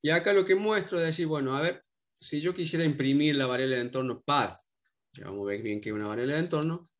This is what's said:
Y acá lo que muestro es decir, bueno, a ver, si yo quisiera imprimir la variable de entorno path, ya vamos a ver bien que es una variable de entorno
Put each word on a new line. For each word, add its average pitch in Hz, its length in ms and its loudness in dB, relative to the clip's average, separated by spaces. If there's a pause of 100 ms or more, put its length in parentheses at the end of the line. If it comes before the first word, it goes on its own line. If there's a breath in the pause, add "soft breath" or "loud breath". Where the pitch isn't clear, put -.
Y 147 100 0
acá 175 200 4
lo 196 140 6
que 190 100 4
muestro 202 440 0
es 165 80 2
decir, 160 200 -2
bueno, 139 300 0
a 147 40 0
ver, 175 220 -2 (340)
si - 220 -6
yo 175 140 -2
quisiera 165 320 -2
imprimir 143 500 4
la 135 100 2
variable 127 300 0
de 123 60 -2
entorno 123 400 -4
path, 135 360 0 (560)
ya 101 120 -16
vamos 101 200 -8
a 101 60 -2
ver 101 100 -4
bien 104 200 -4
que 107 80 -8
es 107 60 -4
una 107 120 -4
variable 120 260 -2
de 156 60 0
entorno 165 500 -2 (100)